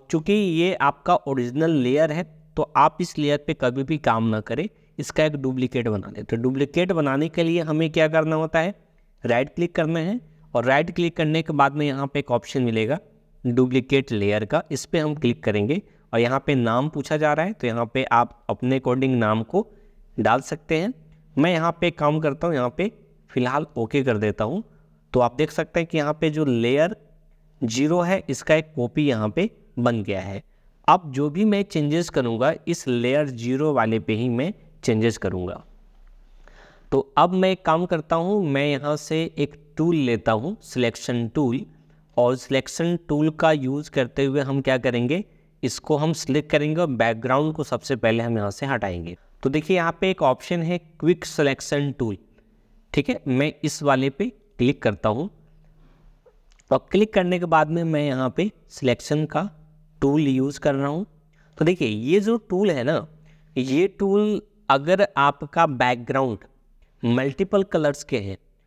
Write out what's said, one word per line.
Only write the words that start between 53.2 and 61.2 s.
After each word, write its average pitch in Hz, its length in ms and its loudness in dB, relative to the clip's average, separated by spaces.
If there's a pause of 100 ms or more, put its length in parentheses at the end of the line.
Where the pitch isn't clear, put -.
मैं 143 240 0 (120)
इस 147 200 -4
वाले 135 260 2
पे 196 160 -4 (320)
क्लिक 123 240 2
करता 110 280 0
हूँ 135 200 -2 (1400)
और 131 200 0
क्लिक 214 220 2
करने 180 260 0
के 175 80 -6
बाद 156 220 4
में 170 160 -2
मैं 156 160 0
यहाँ 131 360 -2
पे 196 120 0 (200)
सिलेक्शन 147 560 -2
का 160 240 -2 (520)
टूल 143 260 2
यूज़ 135 320 0
कर 143 160 0
रहा 139 120 -2
हूँ। 165 180 -4 (520)